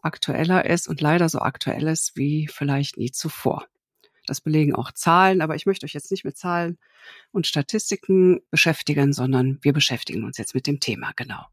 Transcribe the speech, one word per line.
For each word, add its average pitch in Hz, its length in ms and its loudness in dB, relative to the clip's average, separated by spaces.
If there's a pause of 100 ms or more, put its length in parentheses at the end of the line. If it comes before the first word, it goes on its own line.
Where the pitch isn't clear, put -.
aktueller 160 640 0
ist 170 200 2
und 147 140 -6
leider 160 280 4
so 160 120 -2
aktuell - 480 -4
ist - 260 -2
wie 151 320 0
vielleicht 143 520 -2
nie 120 120 -4
zuvor. - 560 -4 (580)
Das - 160 -8
belegen 156 360 2
auch - 160 -4
Zahlen, 185 480 4
aber 156 160 -2
ich 160 100 -4
möchte 196 180 0
euch 147 100 -12
jetzt - 180 -8
nicht 190 120 -6
mit - 120 -8
Zahlen 175 420 -4 (540)
und 175 160 -2
Statistiken 185 920 2 (100)
beschäftigen, 147 640 2
sondern 131 500 0
wir 143 100 4
beschäftigen 127 500 -2
uns 110 160 -10
jetzt - 160 -10
mit 131 140 -2
dem 143 100 -2
Thema, - 380 -6
genau. - 360 -12